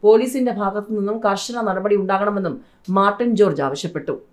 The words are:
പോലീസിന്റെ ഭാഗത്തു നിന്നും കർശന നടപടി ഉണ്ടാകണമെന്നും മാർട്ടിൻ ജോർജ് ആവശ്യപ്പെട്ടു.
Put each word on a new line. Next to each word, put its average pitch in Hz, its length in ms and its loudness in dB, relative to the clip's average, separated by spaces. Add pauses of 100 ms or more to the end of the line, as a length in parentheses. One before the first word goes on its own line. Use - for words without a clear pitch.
പോലീസിന്റെ 247 580 4
ഭാഗത്തു 208 360 -4
നിന്നും 208 280 -2
കർശന 214 420 -2
നടപടി 196 340 0
ഉണ്ടാകണമെന്നും 190 540 -2 (400)
മാർട്ടിൻ 202 340 2 (100)
ജോർജ് 160 280 4
ആവശ്യപ്പെട്ടു. 147 480 -6 (180)